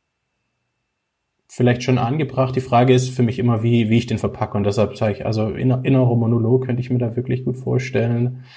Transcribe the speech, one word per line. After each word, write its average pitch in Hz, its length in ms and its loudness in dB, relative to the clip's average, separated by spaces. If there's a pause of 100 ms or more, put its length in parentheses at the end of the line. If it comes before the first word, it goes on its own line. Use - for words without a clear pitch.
(1500)
vielleicht 120 340 0
schon 127 160 0
angebracht. 131 580 -2
Die 131 40 -2
Frage 127 340 4
ist 127 160 2
für - 120 -2
mich 110 160 0
immer, 117 240 2
wie, 117 260 2
wie 113 100 4
ich 113 80 -2
den 113 120 -2
verpacke. - 380 -4
Und 101 80 0
deshalb 101 320 0
sage 107 180 0
ich, - 120 -8
also 107 220 -2
inner-, 127 360 0
innerer 131 320 2
Monolog 117 500 2
könnte 120 140 -4
ich - 100 -6
mir 127 80 0
da 117 180 -4
wirklich 127 280 -4
gut 127 120 -4
vorstellen. 120 880 -2 (120)